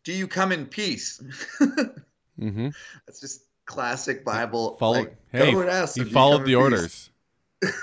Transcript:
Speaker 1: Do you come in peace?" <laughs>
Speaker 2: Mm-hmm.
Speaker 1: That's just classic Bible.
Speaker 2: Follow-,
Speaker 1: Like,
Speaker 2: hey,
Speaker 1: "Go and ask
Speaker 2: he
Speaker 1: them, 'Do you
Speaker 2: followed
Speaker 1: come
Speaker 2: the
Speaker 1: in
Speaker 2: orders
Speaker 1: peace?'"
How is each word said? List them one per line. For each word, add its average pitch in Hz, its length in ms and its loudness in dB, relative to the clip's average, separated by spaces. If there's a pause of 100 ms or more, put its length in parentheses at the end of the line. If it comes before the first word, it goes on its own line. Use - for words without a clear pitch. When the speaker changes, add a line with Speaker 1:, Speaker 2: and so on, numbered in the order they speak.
Speaker 1:
Do 165 80 -8
you 190 160 -4
come 190 240 0
in 151 140 -4
peace?" - 560 -8 (380)
<laughs> - 0 - (800)
Speaker 2:
Mm-hmm. 110 300 -6 (380)
Speaker 1:
That's - 140 -20
just - 220 -16 (240)
classic 131 580 -6
Bible. 113 540 -4
Speaker 2:
Follow-, 117 220 2
Speaker 1:
Like, - 160 -8 (140)
Speaker 2:
hey, 131 220 4
Speaker 1:
"Go 190 80 4
and 180 100 0
ask 180 240 -2
Speaker 2:
he 123 60 -4
Speaker 1:
them, 123 80 -2
'Do - 20 -8
you 113 40 -8
Speaker 2:
followed 139 240 8
Speaker 1:
come 135 80 -2
Speaker 2:
the 131 60 4
Speaker 1:
in 123 60 6
Speaker 2:
orders 117 520 2 (520)
Speaker 1:
peace?'" 190 100 -4 (100)